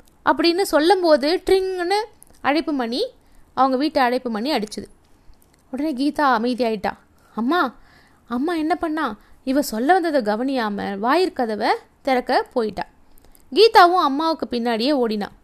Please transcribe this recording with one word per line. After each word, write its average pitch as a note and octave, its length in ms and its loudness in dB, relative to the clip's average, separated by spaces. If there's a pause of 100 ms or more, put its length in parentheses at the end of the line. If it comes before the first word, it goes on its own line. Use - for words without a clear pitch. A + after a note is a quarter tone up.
(260)
அப்படின்னு D#4+ 360 2
சொல்லும் F4 400 2
போது D#4 440 2
ட்ரிங்குன்னு F#4+ 580 0 (380)
அழைப்பு D#4 300 0
மணி, C4 340 -4 (480)
அவங்க C4 240 2
வீட்டு D4 240 0
அழைப்பு B3+ 280 0
மணி A3+ 220 -4
அடிச்சுது. G#3 360 -6 (840)
உடனே C#4+ 220 -4
கீதா C#4+ 300 -2
அமைதியாயிட்டா. A3+ 680 0 (440)
"அம்மா, C4+ 400 -2 (520)
அம்மா C#4 260 -2
என்ன D#4+ 220 -2
பண்ணா?" D#4 400 -4 (280)
இவ C4 180 0
சொல்ல C#4+ 380 0
வந்ததை C#4+ 340 0
கவனியாம G#3+ 680 -4
வாயிற்கதவை B3 760 -2 (280)
திறக்க C4 520 0
போயிட்டா. G#3+ 320 -4 (680)
கீதாவும் F4+ 500 6
அம்மாவுக்கு D4+ 460 -2
பின்னாடியே A#3+ 560 -2
ஓடினா. G#3+ 200 -4 (180)